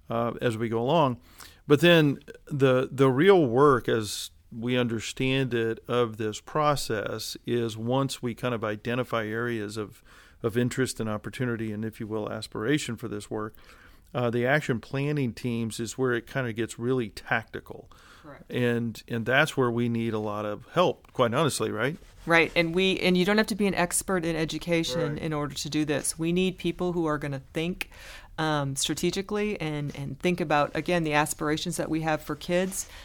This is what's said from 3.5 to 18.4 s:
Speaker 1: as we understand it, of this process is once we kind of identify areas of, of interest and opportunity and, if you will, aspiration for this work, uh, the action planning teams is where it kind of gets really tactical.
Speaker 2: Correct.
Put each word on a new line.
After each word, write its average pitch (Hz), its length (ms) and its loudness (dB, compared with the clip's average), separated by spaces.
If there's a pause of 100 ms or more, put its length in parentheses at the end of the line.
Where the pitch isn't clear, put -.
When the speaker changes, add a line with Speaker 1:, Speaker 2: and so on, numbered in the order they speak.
Speaker 1:
as 113 420 -2 (260)
we 120 200 -2
understand 123 800 0
it, 113 320 0
of 120 300 0
this 107 240 -4
process 113 960 -2 (100)
is 117 300 -2
once 127 440 -2
we 120 140 -4
kind 123 200 -4
of 110 100 -4
identify 113 600 -4
areas 110 520 -4
of, 104 260 -10 (400)
of 113 140 0
interest 123 420 0
and 110 100 -4
opportunity 110 640 -4
and, 107 140 -6
if 110 160 -8
you 107 80 -8
will, 107 200 -4
aspiration 113 680 -4
for 117 100 -10
this 104 240 -8
work, 110 240 -6 (600)
uh, 123 160 0
the 120 160 0
action 139 340 2
planning 139 520 -2
teams 117 460 -4
is 113 200 -8
where 127 140 2
it 120 140 -2
kind 131 220 -4
of 107 80 -6
gets 113 220 -4
really 120 320 0
tactical. - 800 -6 (320)
Speaker 2:
Correct. 139 280 -20